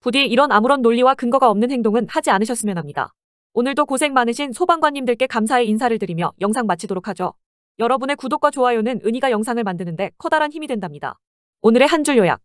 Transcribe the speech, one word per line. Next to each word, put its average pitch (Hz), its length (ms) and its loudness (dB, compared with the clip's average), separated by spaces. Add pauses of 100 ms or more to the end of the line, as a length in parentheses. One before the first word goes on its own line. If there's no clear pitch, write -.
부디 262 240 0
이런 240 280 2
아무런 254 280 4
논리와 247 340 4
근거가 247 360 2
없는 214 220 0
행동은 226 360 0
하지 302 220 -2
않으셨으면 214 480 -2
합니다. 143 340 -8 (420)
오늘도 277 320 0
고생 277 280 -2
많으신 247 380 -2
소방관님들께 285 760 0
감사의 226 420 0
인사를 226 300 0
드리며 170 420 -4
영상 214 260 -2
마치도록 185 420 0
하죠. 185 260 -6 (460)
여러분의 254 340 0
구독과 285 380 0
좋아요는 240 520 0
은희가 254 280 0
영상을 226 320 -2
만드는데 180 540 -6
커다란 302 340 -2
힘이 302 160 -12
된답니다. 156 500 -8 (440)
오늘의 247 260 6
한 302 160 0
줄 285 140 2
요약. 165 260 2